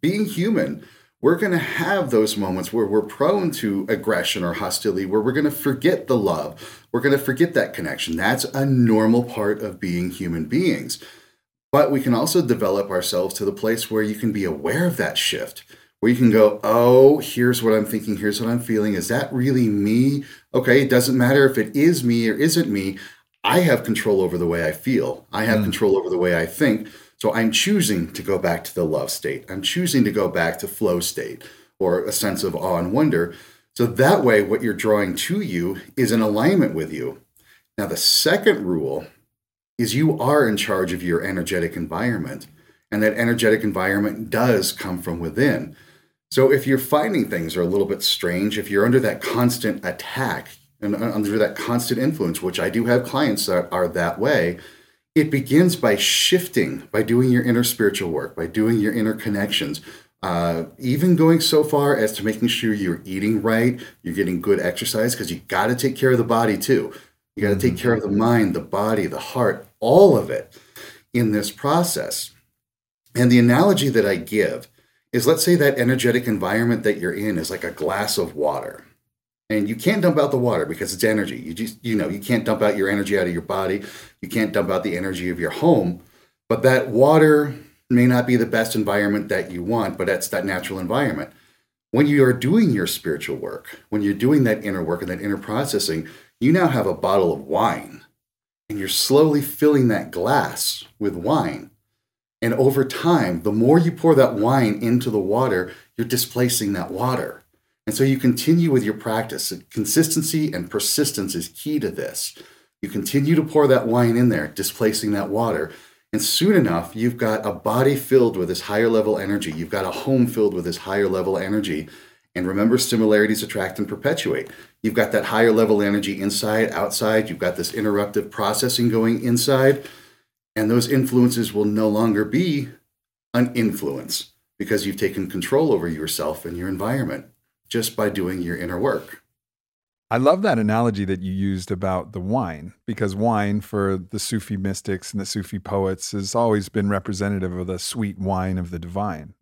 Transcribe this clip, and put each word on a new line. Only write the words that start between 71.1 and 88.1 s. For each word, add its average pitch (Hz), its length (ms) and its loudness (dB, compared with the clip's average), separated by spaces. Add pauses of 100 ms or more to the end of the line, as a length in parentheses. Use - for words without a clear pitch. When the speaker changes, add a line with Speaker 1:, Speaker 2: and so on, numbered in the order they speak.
Speaker 1:
in 117 200 2
this 104 180 -2
process. - 800 -2 (840)
And 123 160 4
the 123 80 8
analogy 139 500 4
that 110 160 4
I 98 100 2
give 90 520 -2 (440)
is, 120 160 0
let's 160 160 4
say 175 120 4
that 139 220 4
energetic 120 500 2
environment 107 560 0
that 104 160 0
you're 87 140 -2
in 101 240 -4
is - 140 -6
like 92 140 -8
a - 60 -6
glass 95 460 -4
of 87 180 -4
water. 73 500 -6 (640)
And 107 180 0
you 113 80 -6
can't 190 260 0
dump 165 160 2
out 143 140 2
the 135 60 2
water 117 280 0
because 87 280 -6
it's 95 100 -4
energy. 107 340 0
You 82 160 -12
just, 110 300 -8
you 113 120 -2
know, 80 120 -2
you 98 120 -6
can't 117 260 -2
dump 110 160 -2
out 104 160 2
your 98 120 0
energy 101 300 0
out 90 80 0
of 90 60 -4
your 85 80 -4
body. 95 400 -4 (400)
You 90 80 -12
can't 110 240 -2
dump 98 160 -2
out 92 140 -2
the 92 120 -4
energy 90 340 -6
of 85 120 -6
your 87 80 -2
home. 101 500 2 (480)
But 113 160 0
that 131 260 4
water 147 640 6 (340)
may 123 160 6
not 123 220 4